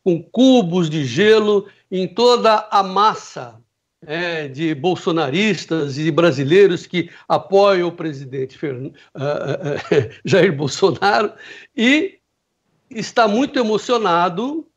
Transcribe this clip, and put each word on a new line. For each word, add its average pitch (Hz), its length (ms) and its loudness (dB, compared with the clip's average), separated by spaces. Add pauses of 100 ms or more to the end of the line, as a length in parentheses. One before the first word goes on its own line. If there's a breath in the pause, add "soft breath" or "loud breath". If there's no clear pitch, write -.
com 170 200 0
cubos 208 680 2
de 151 140 -4
gelo, 208 640 2 (240 loud breath)
em 185 160 -4
toda 220 640 2
a 208 100 4
massa, 185 720 -4 (520)
é, 165 400 -6
de 151 260 -6
bolsonaristas 160 1200 -2
e 156 120 -2
brasileiros 165 760 2
que - 240 -6 (180 loud breath)
apoiam 190 600 2
o - 20 -4
presidente 139 680 -10
Fern-, 135 360 -10 (200 soft breath)
ah, 147 80 -14
ah, 147 360 -4 (180)
ah, 139 400 0
<laughs> - 80 -20
Jair 175 320 4
Bolsonaro, 190 800 0 (420 loud breath)
e 285 440 0 (720)
está 220 380 -2
muito 262 320 -2
emocionado 214 1080 -2 (120)